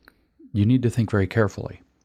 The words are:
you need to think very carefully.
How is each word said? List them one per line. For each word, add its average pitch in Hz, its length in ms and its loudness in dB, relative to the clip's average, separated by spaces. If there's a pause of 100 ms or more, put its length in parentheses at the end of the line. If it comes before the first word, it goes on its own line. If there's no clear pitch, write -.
(520)
you 104 140 0
need 120 180 2
to 120 60 0
think 110 200 -2
very 98 180 0
carefully. - 540 -4 (240)